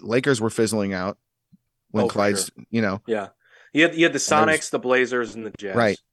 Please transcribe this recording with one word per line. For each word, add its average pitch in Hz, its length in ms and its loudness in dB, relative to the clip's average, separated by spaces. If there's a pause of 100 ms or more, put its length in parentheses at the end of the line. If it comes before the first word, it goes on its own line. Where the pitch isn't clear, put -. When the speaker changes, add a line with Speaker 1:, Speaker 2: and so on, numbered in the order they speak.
Speaker 1:
Lakers 127 360 0
were 110 100 0
fizzling 104 440 0
out 92 240 -6 (720)
when 110 140 0
Speaker 2:
Oh, - 20 0
for 110 60 -4
Speaker 1:
Clyde's, 101 320 0 (100)
Speaker 2:
sure. - 140 -20
Speaker 1:
you 113 120 0
know. 98 260 -2
Speaker 2:
Yeah. 107 200 -4 (460)
You 147 100 4
had, 170 120 2
you 165 100 4
had 151 80 2
the 143 200 0
Speaker 1:
And 156 140 4
there 156 80 2
was 151 60 0
Speaker 2:
Sonics, - 80 -10
the 135 100 -2
Blazers, 123 560 0
and 113 100 -12
the 104 120 -10
Jazz. 98 180 -8
Speaker 1:
Right, 110 240 2 (140)